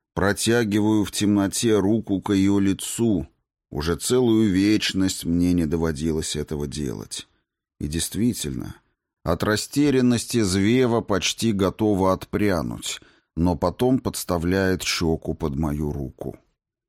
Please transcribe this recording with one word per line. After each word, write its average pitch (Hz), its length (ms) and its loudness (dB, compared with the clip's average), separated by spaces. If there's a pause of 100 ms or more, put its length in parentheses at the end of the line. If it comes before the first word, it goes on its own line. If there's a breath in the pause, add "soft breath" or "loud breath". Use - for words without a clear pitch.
(140)
Протягиваю 107 920 2
в 90 60 -6
темноте 104 680 2
руку 101 420 0
к 104 140 0
ее 98 240 4
лицу. 98 680 0 (440)
Уже 78 260 -2
целую 113 540 2
вечность 95 720 0
мне 87 300 2
не 87 100 2
доводилось 78 720 -2
этого 73 300 -6
делать. 62 640 -8 (520)
И 76 80 -6
действительно, 82 880 -4 (480)
от 85 180 -2
растерянности 123 1000 2
Звева 110 580 2
почти 107 520 -2
готова 95 600 2
отпрянуть, 87 880 -4 (360 soft breath)
но 85 200 2
потом 120 440 0
подставляет 92 840 -2
щеку 80 500 -2
под 76 240 -6
мою 73 360 -2
руку. 67 440 -10 (520)